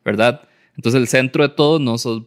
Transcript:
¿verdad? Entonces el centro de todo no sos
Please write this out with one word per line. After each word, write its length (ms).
¿verdad? 380
Entonces 240
el 80
centro 380
de 80
todo 240
no 200
sos 280